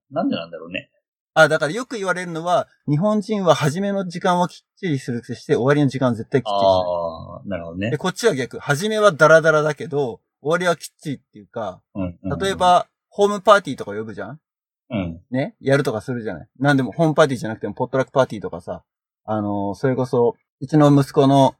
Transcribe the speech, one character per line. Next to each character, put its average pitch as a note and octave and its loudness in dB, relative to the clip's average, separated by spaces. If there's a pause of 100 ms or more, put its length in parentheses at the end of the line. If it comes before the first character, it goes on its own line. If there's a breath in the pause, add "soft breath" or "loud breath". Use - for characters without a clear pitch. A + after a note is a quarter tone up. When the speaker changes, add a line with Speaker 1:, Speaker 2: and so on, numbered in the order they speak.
(160)
Speaker 1:
な E3 -2
ん C#4+ -2
で - -2
な E2 -8
ん E2 -20
だ E2 -14
ろ E2 -16
う F2 -16
ね。 G2+ -10 (440)
Speaker 2:
あ、 D#3 6
だ D#3 0
か D3 -2
ら D#3+ -6
よ B3 -6
く B3 -10
言 F#3+ -6
わ F3+ -2
れ F3+ -6
る F3 -10
の D#3+ -8
は、 F3 0 (220)
日 D3 2
本 G#3+ 0
人 G3 -4
は D#3+ 6
初 D3 0
め G3+ -2
の G3 -4
時 E3+ -10
間 F3+ 2
は F3+ 2
き - -20
っ - -20 (100)
ち G3 -8
り C#3 -2
す C3 -8
る A#2 -6
く - -20
せ A#2+ -10
し - -18
て、 C#3+ 0
終 G#2+ 0
わ C#3 4
り D3 2
の C#3 4
時 B2+ -4
間 C3 2
は A#2 -2
絶 A2 -10
対 C3 0
き - -20
っ - -10
ち G#2 -4
り G2+ 0
し - 2
な G2 4
い。 F#2+ 6
Speaker 1:
あ F2 -2
ー、 G2+ -12
な F#2 -6
る E2+ -12
ほ E2 -14
ど F2 -12
ね。 G#2 -4
Speaker 2:
で、 D3+ -4
こ F#3 -4
っ F3+ -4
ち - -2
は F3+ 2
逆。 B2 -8
初 D3 -2
め G#3+ -2
は G#3 6
ダ D#3 4
ラ D#3+ 8
ダ D#3+ 4
ラ D3+ 2
だ D3+ -2
け A2+ -10
ど、 C#3 -6 (200)
終 C#3 -6
わ E3+ 0
り F3+ -4
は E3+ 0
き - -14
っ - -20
ち D3+ -8
り B2 -6
っ - -14
て - -20
い G2+ -20
う - -20
か、 F2+ -10 (140)
Speaker 1:
う G2+ -6
ん、 F#2 -4
う - -2 (220)
ん、 F2 -4
う - -2
ん。 E2 -6
Speaker 2:
例 G3 -2
え F#3+ -6
ば、 F3+ 4 (200)
ホ G3+ 0
ー G3+ 2
ム G#3 -4
パ G#3 6
ー G3+ 2
テ D3 -8
ィ - -8
ー - -10
と G#2+ -12
か G2+ -10
呼 G#2+ -8
ぶ A2 -14
じ G2 -12
ゃ F#2+ -10
ん？ C#3+ -16 (500)
Speaker 1:
う B2 -6
ん。 F2 -4 (100)
Speaker 2:
ね？ C#3 -4
や C3 2
る D3 2
と B2+ -2
か G#2+ -4
す C3+ -10
る A#2+ -6
じ G#2+ -8
ゃ F#2 -8
な D2 -14
い？ - -20 (100)
な C#3+ 2
ん C3+ 4
で C3+ 0
も、 G#2 -6
ホ E3 0
ー - 2
ム D3 -2
パ D#3+ 6
ー D3+ 6
テ C3+ -4
ィ - -6
ー - -14
じ A2 -8
ゃ A2 -6
な A2 -6
く - -14
て G#2+ -6
も、 G#2 -8
ポ - -6
ッ - -6
ト C3 -4
ラ C3 0
ッ - -6
ク - -20
パ C3 2
ー - 2
テ A#2+ -12
ィ G2+ -10
ー - -10
と F#2 -10
か F2 -12
さ、 F2+ -14 (400)
あ G#2+ -4
の G2+ -4
ー、 - -10
そ C3+ -4
れ B2+ 0
こ B2 -2
そ、 A#2+ 0 (240)
う C3+ -12
ち D#3 0
の D3 6
息 C#3 2
子 C#3 4
の C3+ 4